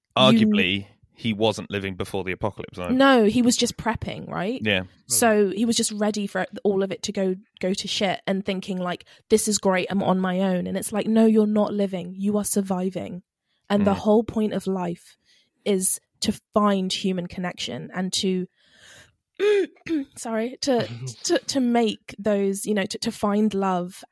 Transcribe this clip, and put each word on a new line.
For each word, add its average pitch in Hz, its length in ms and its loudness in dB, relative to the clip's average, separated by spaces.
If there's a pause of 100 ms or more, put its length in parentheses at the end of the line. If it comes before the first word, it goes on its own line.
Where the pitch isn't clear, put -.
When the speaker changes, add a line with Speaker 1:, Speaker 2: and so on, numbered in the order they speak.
(160)
Speaker 1:
You 240 80 4
Speaker 2:
arguably, 98 640 4 (260)
he 113 200 -2
wasn't 104 360 0
living 98 260 -4
before 95 280 -6
the 92 80 -6
apocalypse - 480 -8
either. 90 140 -4
Speaker 1:
No, 262 320 6
he 220 180 2
was 233 120 4
just - 220 -2
prepping, - 500 -8
right? 196 360 -6
Speaker 2:
Yeah. 98 200 2 (240)
Speaker 1:
So 208 440 4
he 220 140 -2
was 233 120 0
just 226 140 -2
ready 208 340 -2
for 190 220 -6 (160)
all 196 180 2
of 190 100 -2
it - 120 -8
to - 80 -6
go, 190 240 0 (240)
go 185 160 -2
to - 120 -6
shit 190 380 -2
and 196 180 -2
thinking, 190 340 -6
like, 180 280 -6 (240)
"This 214 180 4
is 208 120 0
great, 185 320 2
I'm 196 100 0
on 185 180 2
my 185 200 0
own." 185 260 0
And 185 120 -4
it's 190 140 -6
like, 208 140 -2
"No, 220 220 6
you're 220 180 6
not 208 280 0
living. 190 440 -4
You 202 200 -2
are 208 80 -2
surviving." 185 760 -4 (480)
And 202 160 2
the 202 80 6
Speaker 2:
Mm. 196 40 0
Speaker 1:
whole 214 260 4
point 214 300 -2
of 196 120 -4
life 180 520 -6 (460)
is 190 360 0 (220)
to - 100 0 (240)
find 202 360 2
human 185 360 -2
connection - 680 -8
and 185 200 -4
to, 185 340 -2 (880)
<clears throat> 359 800 0
sorry, 226 440 -4
to, 240 260 2
Speaker 3:
<laughs> 120 360 -12
Speaker 1:
to, 349 160 2
to - 200 -4
make 233 580 0
those, 202 480 -2
you 214 80 -2
know, 190 120 0
to, - 140 -8
to 226 120 -4
find 208 420 0
love 185 580 -2